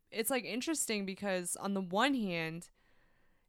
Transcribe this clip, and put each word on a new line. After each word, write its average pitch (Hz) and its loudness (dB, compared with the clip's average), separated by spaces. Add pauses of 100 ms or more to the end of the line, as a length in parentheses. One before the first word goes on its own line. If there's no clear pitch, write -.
(120)
it's, 220 0
like, 247 2
interesting 220 0
because 190 -2
on 196 0
the 190 2
one 208 4
hand, 170 -2 (800)